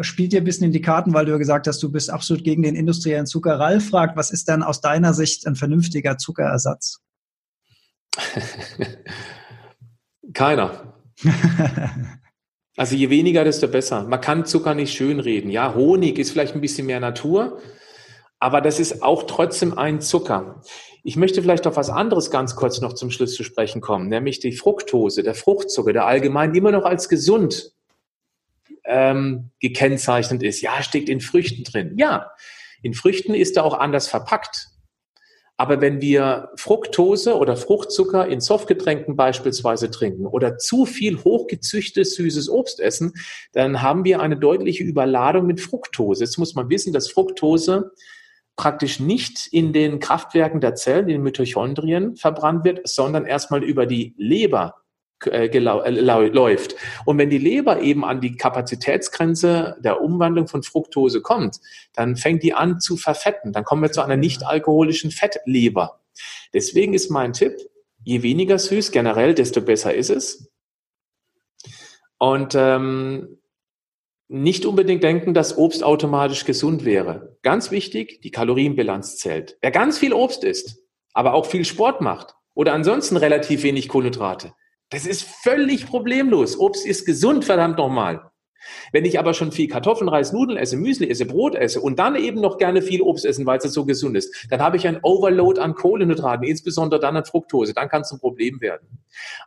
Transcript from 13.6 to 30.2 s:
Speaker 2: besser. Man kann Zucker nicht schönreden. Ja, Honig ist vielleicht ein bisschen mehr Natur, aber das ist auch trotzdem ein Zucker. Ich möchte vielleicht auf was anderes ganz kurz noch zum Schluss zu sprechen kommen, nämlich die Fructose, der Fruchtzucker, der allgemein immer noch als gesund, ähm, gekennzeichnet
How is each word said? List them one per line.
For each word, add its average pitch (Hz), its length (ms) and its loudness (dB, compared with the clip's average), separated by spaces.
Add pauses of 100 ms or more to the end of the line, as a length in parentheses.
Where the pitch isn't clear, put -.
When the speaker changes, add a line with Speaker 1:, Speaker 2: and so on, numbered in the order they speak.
Speaker 2:
besser. 120 360 -2
Man 123 160 -2
kann 160 260 0
Zucker 160 280 0
nicht 143 200 -4
schönreden. 120 580 -2
Ja, 117 240 -2
Honig 165 420 4
ist 139 140 -2
vielleicht 147 240 -2
ein 147 60 -4
bisschen 139 260 -4
mehr 127 120 -4
Natur, 151 600 -2 (800)
aber 135 220 2
das 151 180 0
ist - 240 -2
auch 151 200 2
trotzdem 170 540 -2
ein 151 240 -2
Zucker. 101 600 -2 (420)
Ich - 120 -6
möchte 185 260 2
vielleicht 175 260 2
auf 156 80 -2
was 143 160 -2
anderes 185 400 0
ganz 131 240 -2
kurz 120 260 -2
noch 117 120 -6
zum 123 180 -8
Schluss 123 240 -2
zu 113 80 -8
sprechen 110 380 -4
kommen, 95 260 -2
nämlich 127 320 -4
die 123 140 -4
Fructose, 120 680 0
der 110 140 0
Fruchtzucker, 139 580 0
der 110 140 2
allgemein 143 480 2
immer 196 160 4
noch 190 140 2
als 180 240 -2
gesund, 170 640 2 (1120)
ähm, 131 760 0
gekennzeichnet 127 800 0